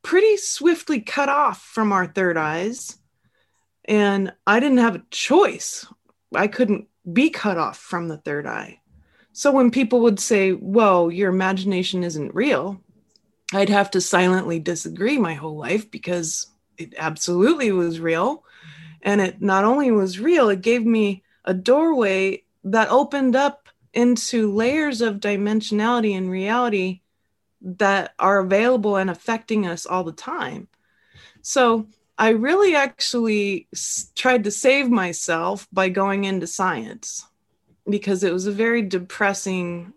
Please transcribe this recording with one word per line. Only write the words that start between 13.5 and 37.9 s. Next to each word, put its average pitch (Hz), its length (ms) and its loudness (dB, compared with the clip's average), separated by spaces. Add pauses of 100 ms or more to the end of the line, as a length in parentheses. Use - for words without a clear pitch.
I'd 196 160 2
have 202 240 2
to 185 80 0
silently 180 600 0
disagree 170 580 -4
my 175 160 0
whole 151 240 -10
life, 160 340 -4
because 175 560 -6 (300)
it 165 200 -16
absolutely 190 760 0
was 170 260 -2
real. 165 460 -2 (600)
And 202 140 2
it 185 220 -2
not 196 240 2
only 262 260 2
was 190 260 0
real, 277 300 2
it 196 140 0
gave 226 240 2
me 214 380 0 (200)
a 190 100 -2
doorway 202 880 2 (200)
that 208 260 0
opened 269 460 2
up 277 320 0 (260)
into 233 560 0
layers 247 520 0
of 214 180 -2
dimensionality 214 960 0
and 185 140 -4
reality 190 720 -2 (580)
that 190 580 -2
are 196 220 4
available 208 560 2
and 190 140 0
affecting 220 580 -4
us 170 180 -8
all 185 200 -2
the 165 80 -10
time. 220 560 -10 (720)
So 226 460 2 (300)
I 220 120 4
really 302 480 4
actually 220 960 -2
s-, - 420 -8
tried 247 300 2
to 208 60 -4
save 269 380 2
myself 180 840 -2
by 190 160 2
going 196 340 -2
into 190 240 -4
science, 151 800 -6 (600)
because 202 340 -2